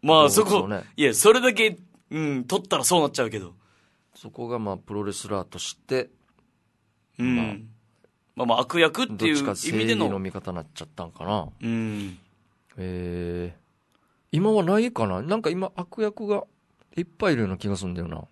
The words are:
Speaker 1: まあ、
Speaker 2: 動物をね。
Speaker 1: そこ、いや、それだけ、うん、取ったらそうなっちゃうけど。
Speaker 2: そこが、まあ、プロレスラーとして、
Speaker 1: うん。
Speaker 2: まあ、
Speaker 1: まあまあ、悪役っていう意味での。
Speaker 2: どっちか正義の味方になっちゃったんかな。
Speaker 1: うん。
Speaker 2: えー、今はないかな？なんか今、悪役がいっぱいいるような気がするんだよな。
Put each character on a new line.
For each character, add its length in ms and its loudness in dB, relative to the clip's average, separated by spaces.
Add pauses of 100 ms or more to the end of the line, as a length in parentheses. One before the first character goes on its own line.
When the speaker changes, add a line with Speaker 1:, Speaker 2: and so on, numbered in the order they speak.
Speaker 1:
ま 220 8
あ、 40 8
Speaker 2:
動 140 4
物 140 2
を 100 0
ね。 100 -4
Speaker 1:
そ 60 -8
こ、 120 -18
い 80 0
や、 120 4
そ 180 8
れ 80 6
だ 120 4
け、 260 2 (320)
う 80 -6
ん、 260 -2
取 180 -2
っ 40 -20
た 100 0
ら 60 -2
そ 160 4
う 20 4
な 60 2
っ 40 -2
ち 80 -6
ゃ 40 2
う 80 -4
け 80 -6
ど。 160 -14 (580)
Speaker 2:
そ 160 -20
こ 180 -12
が、 120 -4
ま 140 -4
あ、 40 -6
プ 160 -14
ロ 100 -4
レ 80 -4
ス 160 -10
ラ 160 -4
ー 40 -12
と 100 -16
し 180 -10
て、 360 -4 (1040)
Speaker 1:
う 60 -4
ん。 120 0
Speaker 2:
ま 80 0
あ、 120 -6 (800)
Speaker 1:
ま 80 -4
あ 20 0
ま 100 4
あ、 40 2
悪 200 0
役 260 4
っ 20 -10
て 180 -4
い 80 4
う 40 2
意 40 0
味 0 -
で 0 -
の。 40 -2
Speaker 2:
ど 80 -2
っ 20 -4
ち 160 -6
か 60 -2
正 60 0
義 120 2
の 240 0
味 120 -6
方 200 -10
に 60 -8
な 60 -10
っ 80 -16
ち 120 -16
ゃ 20 -14
っ 20 -20
た 180 -14
ん 60 -16
か 140 -12
な。 240 -4 (140)
Speaker 1:
う 40 -6
ん。 520 -6 (580)
Speaker 2:
え 800 -8
ー、 500 -20 (260)
今 200 2
は 120 4
な 140 2
い 140 0
か 160 -2
な？ 160 -4
な 140 -2
ん 40 -4
か 80 -2
今、 260 -4
悪 280 -6
役 240 -6
が 160 -2 (520)
い 60 -4
っ 40 -4
ぱ 260 -2
い 20 4
い 40 4
る 60 2
よ 40 0
う 20 -2
な 80 -4
気 100 -6
が 80 0
す 100 -8
る 40 -4
ん 60 -6
だ 60 -6
よ 60 -6
な。 240 -10